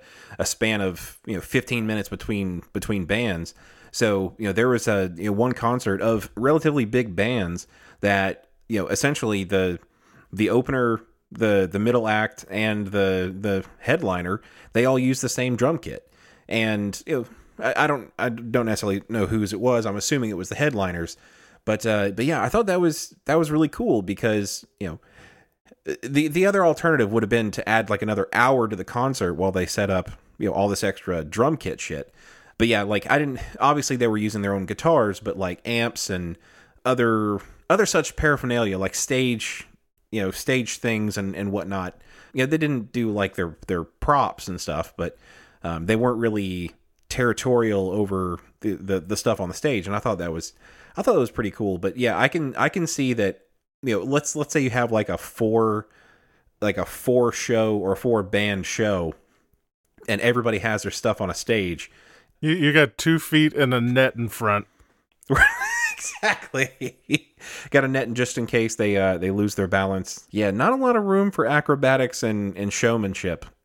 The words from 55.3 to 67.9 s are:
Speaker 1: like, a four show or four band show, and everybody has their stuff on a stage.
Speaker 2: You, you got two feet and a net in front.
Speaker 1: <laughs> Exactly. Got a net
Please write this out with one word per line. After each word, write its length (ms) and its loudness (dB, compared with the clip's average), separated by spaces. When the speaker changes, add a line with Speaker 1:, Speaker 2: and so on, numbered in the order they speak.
Speaker 1:
like, 160 0
a 80 -2
four 480 2
show 420 0
or 220 0
four 260 2
band 420 0
show, 480 -2
and 140 -2
everybody 380 2
has 240 -2
their 80 -4
stuff 280 -2
on 100 -2
a 40 -6
stage. 580 -2
Speaker 2:
You, 100 0
you 220 2
got 240 4
two 220 2
feet 340 4
and 200 2
a 80 2
net 340 2
in 140 -4
front. 380 0
Speaker 1:
<laughs> 60 2
Exactly. 1000 -4
Got 140 6
a 20 -2
net 260 -2